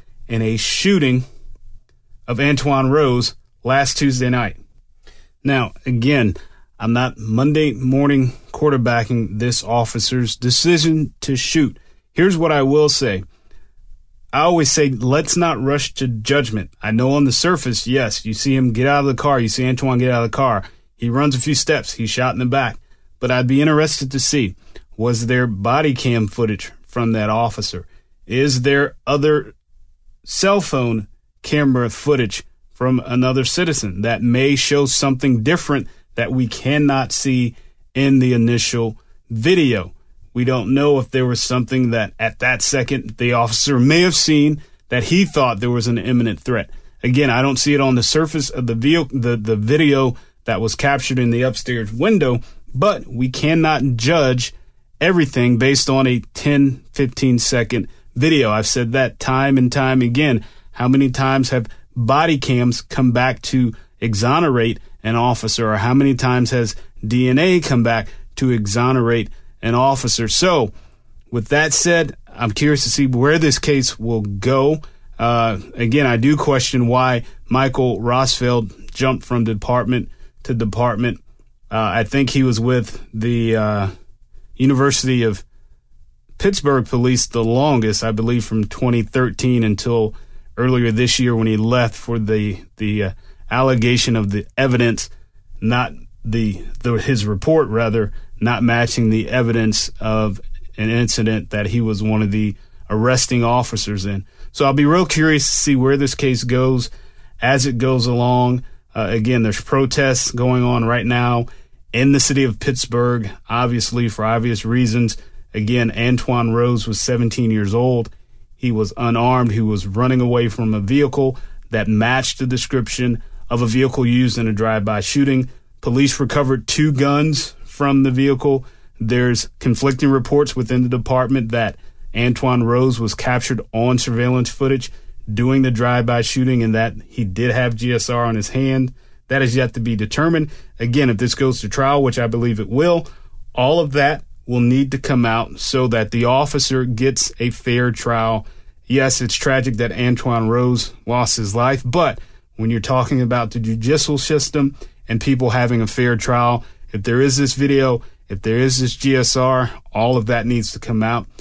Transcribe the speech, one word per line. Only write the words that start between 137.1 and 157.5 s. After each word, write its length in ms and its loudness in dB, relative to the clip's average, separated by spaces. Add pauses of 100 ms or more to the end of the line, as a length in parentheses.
did 280 -2
have 240 -2
G 160 -2
S 180 -2
R 140 0
on 100 -2
his 140 -4
hand. 440 -2 (360)
That 140 0
is 120 2
yet 200 0
to 60 -6
be 160 -2
determined. 540 0 (280)
Again, 300 2
if 100 0
this 160 0
goes 260 0
to 80 -8
trial, 340 2
which 160 0
I 80 0
believe 320 -2
it 100 -6
will, 380 2 (480)
all 260 4
of 120 -2
that 320 2 (220)
will 140 0
need 320 2
to 60 -2
come 280 0
out 340 -2
so 280 0
that 220 0
the 140 0
officer 600 0
gets 540 -2
a 120 -2
fair 400 -2
trial. 560 -2 (400)
Yes, 340 2
it's 140 -4
tragic 400 0
that 180 -2
Antoine 560 0
Rose 440 0 (120)
lost 320 0
his 180 -4
life, 300 0
but 360 0 (340)
when 160 -2
you're 100 0
talking 400 0
about 300 0
the 80 -8
judicial 580 0
system 600 0 (320)
and 120 -2
people 300 0
having 320 2
a 40 0
fair 300 0
trial, 480 0 (280)
if 100 -6
there 180 2
is 160 4
this 180 0